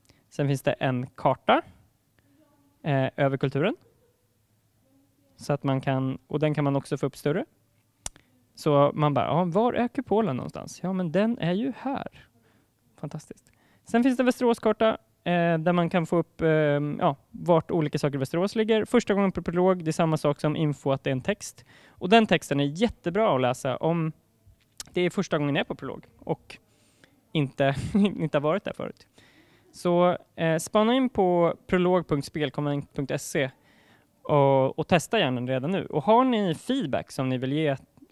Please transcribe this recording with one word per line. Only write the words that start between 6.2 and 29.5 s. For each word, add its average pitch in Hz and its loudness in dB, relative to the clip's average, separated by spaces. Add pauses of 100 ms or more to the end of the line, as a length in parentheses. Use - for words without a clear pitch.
och 151 -4
den 151 0
kan 147 -2
man 139 0
också 139 -4
få - -4
upp 139 -6
större. 175 -4 (1120)
Så 143 4
man 147 2
bara, 131 0
"Ja, 160 0
var 202 0
är 240 0
kupolen 208 -2
någonstans?" - -12
Ja, 185 -4
men 185 -4
den 214 0
är 170 -2
ju 233 -4
här. - -10 (720)
Fantastiskt. - -14 (340)
Sen 233 2
finns 254 2
det 254 2
Västeråskarta, 233 2 (340)
eh, 170 2
där 160 0
man 175 2
kan 170 0
få 175 0
upp, - -4
eh, 165 4 (500)
ja, 170 2 (160)
vart 165 0
olika 160 0
saker 143 -2
i 143 -4
Västerås 170 -2
ligger. 220 0
Första 240 2
gången 196 2
på 175 -6
prolog, 180 2
det 160 -4
är 165 0
samma 160 2
sak 147 -2
som 151 0
info, 147 -2
att 135 -2
det 143 -2
är - 0
en 131 -2
text. - -6 (220)
Och - -8
den 220 6
texten 156 0
är 143 0
jättebra 180 -2
att 127 2
läsa 127 -2
om 160 -2 (840)
det 180 -2
är 180 2
första 170 -2
gången 143 0
jag 170 0
är - -6
på - -10
prolog - -12 (140)
och - -8 (760)
inte, 139 0
<laughs> - -6
inte 190 0
har 143 -2
varit 160 0
där - -8
förut. - -14 (680)